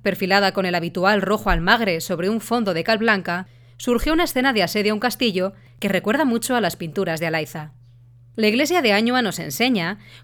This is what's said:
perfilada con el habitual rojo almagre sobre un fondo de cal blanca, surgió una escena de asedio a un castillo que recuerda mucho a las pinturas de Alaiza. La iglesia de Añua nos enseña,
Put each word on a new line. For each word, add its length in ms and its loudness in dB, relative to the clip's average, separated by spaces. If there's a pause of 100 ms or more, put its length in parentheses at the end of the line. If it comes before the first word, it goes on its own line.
perfilada 520 2
con 120 0
el 80 0
habitual 480 0
rojo 300 0
almagre 500 2
sobre 300 -4
un 100 -2
fondo 320 -2
de 100 -2
cal 140 0
blanca, 500 -2 (280)
surgió 380 0
una 100 2
escena 300 0
de 100 2
asedio 300 0
a 20 0
un 40 -4
castillo 540 -2 (260)
que 100 -2
recuerda 360 0
mucho 300 0
a 60 0
las 160 -2
pinturas 420 -4
de 80 -4
Alaiza. 460 -6 (640)
La 120 2
iglesia 340 2
de 120 4
Añua 280 2
nos 160 -2
enseña, 640 -2 (240)